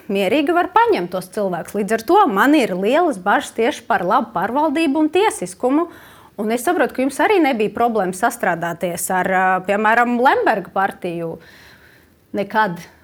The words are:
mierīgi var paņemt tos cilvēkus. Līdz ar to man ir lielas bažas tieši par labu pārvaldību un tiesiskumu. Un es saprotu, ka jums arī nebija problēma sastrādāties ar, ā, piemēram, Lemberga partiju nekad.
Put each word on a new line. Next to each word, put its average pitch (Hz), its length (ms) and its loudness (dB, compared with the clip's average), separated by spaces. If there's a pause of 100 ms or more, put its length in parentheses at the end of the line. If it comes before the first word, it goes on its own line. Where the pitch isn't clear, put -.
mierīgi 226 500 0
var 359 160 0
paņemt 349 420 2
tos 185 160 -6
cilvēkus. 185 480 -6
Līdz 208 200 -2
ar 226 100 -4
to 370 180 4
man 240 300 2
ir 247 180 2
lielas 233 480 0
bažas 208 320 0
tieši 247 320 -2
par 190 220 -2
labu 226 260 0
pārvaldību 285 720 0
un 302 100 0
tiesiskumu. 330 760 0 (500)
Un 214 160 -2
es 247 100 -4
saprotu, 339 300 0
ka 254 80 -2
jums 269 180 -2
arī 392 220 4
nebija 220 320 0
problēma 220 400 0
sastrādāties 170 960 -2
ar, 185 180 0
ā, 185 160 2 (220)
piemēram, 220 500 2
Lemberga 262 560 2
partiju 170 600 -4 (1000)
nekad. 202 440 -2 (260)